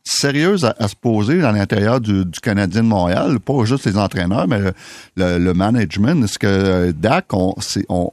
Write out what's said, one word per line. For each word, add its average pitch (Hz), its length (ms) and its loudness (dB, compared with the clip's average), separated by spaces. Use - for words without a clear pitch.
sérieuse 151 600 0
à, 110 140 2
à 107 100 0
se - 80 -8
poser 117 480 0
à 113 80 2
l'intérieur 104 480 2
du, 101 240 0
du 85 160 -8
Canadien 101 420 0
de 113 60 2
Montréal, 101 520 0
pas 135 240 0
juste 131 220 -2
les 104 120 0
entraîneurs, 98 500 0
mais 117 100 0
le, 95 140 0
le, 90 220 0
le 90 160 2
management. 110 680 0
Est-ce - 140 -6
que, - 80 -2
euh, 95 460 2
Dak, 110 420 -2
on, 92 260 0
c'est, - 300 -4
on, 90 220 -2